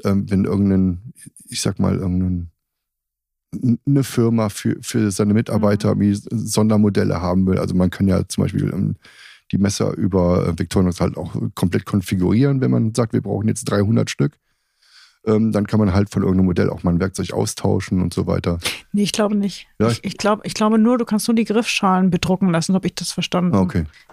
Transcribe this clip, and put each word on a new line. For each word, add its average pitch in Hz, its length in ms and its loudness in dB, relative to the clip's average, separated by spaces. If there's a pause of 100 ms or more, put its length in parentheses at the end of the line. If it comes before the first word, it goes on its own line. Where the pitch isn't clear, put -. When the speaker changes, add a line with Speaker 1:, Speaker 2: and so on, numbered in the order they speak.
Speaker 1:
ähm, 98 260 0
wenn 98 140 2
irgendein, 95 680 0 (360)
ich 131 100 -8
sag - 200 -2
mal, 95 180 2
irgendein, 90 520 -2 (1000)
n-, 117 340 -2
eine 139 200 2
Firma 113 420 2
für, - 320 -4
für 107 320 -2
seine 104 220 0
Mitarbeiter 107 640 2
Speaker 2:
Mhm. 101 60 0
Speaker 1:
irgendwie 101 260 0 (100)
Sondermodelle 104 840 2
haben 90 240 0
will. 92 140 2
Also 92 160 -2
man 90 140 2
kann 98 180 0
ja 92 200 2
zum - 180 -2
Beispiel, 95 280 -2
ähm, 104 220 -2 (560)
die - 60 2
Messer 98 400 0
über, 90 500 2
äh, 85 100 -2
Victorinox 90 440 0
halt - 160 -2
auch 82 180 -8 (200)
komplett 95 300 0
konfigurieren, 107 760 0
wenn 127 100 2
man 117 240 0
sagt, 117 160 0
wir - 100 0
brauchen 104 280 -2
jetzt - 160 -4
dreihundert 104 440 0
Stück. - 280 -4 (880)
Ähm, 110 260 2
dann 104 160 0
kann 110 120 0
man 101 140 4
halt 98 160 2
von 98 140 -2
irgendeinem 95 240 2
Modell 92 220 0
auch 85 140 -8
mal 87 100 2
ein 85 60 2
Werkzeug 92 340 -4
austauschen 98 680 -2
und 87 120 -2
so 92 120 -4
weiter. 87 320 -2 (340)
Speaker 2:
Nee, 202 120 0
ich 180 80 -2
glaube 214 240 0
nicht. 202 320 -4 (100)
Speaker 1:
Ja, 110 120 2
Speaker 2:
Ich, 117 140 -2
ich - 140 -8
glaub, 208 280 0
ich - 100 -8
glaube 214 240 2
nur, 240 180 4
du 233 80 -2
kannst 214 220 -2
nur 240 80 2
die 226 80 2
Griffschalen 196 680 2
bedrucken 180 400 0
lassen, 165 220 0
so 190 60 4
hab 185 80 -4
ich 175 100 -4
das - 160 -8
verstanden. 180 420 -2
Speaker 1:
Ah, 101 60 4
okay. 92 240 0 (300)